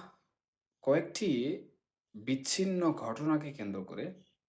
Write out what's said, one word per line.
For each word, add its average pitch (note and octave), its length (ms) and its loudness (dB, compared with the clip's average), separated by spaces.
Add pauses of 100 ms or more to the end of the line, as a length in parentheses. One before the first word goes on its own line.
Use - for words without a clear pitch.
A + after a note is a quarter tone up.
(840)
কয়েকটি E3 480 4 (840)
বিচ্ছিন্ন E3+ 800 0
ঘটনাকে D3 600 0
কেন্দ্র G2 320 -6
করে E3 300 -8 (340)